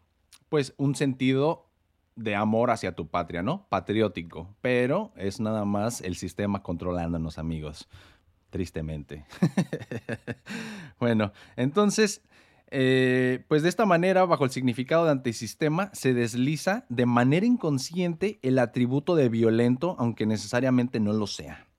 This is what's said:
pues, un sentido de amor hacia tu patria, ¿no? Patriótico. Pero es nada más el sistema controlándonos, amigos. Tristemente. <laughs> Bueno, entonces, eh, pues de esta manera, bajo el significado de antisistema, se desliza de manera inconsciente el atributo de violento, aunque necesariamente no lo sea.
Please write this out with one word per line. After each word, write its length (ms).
pues, 280
un 180
sentido 720
de 200
amor 360
hacia 240
tu 120
patria, 360
¿no? 260
Patriótico. 920
Pero 540
es 240
nada 260
más 360
el 140
sistema 480
controlándonos, 760
amigos. 500
Tristemente. 800
<laughs> 60
Bueno, 320
entonces, 680
eh, 760
pues 160
de 60
esta 160
manera, 400
bajo 180
el 80
significado 540
de 60
antisistema, 840
se 200
desliza 760
de 160
manera 400
inconsciente 960
el 180
atributo 560
de 140
violento, 680
aunque 280
necesariamente 720
no 140
lo 120
sea. 420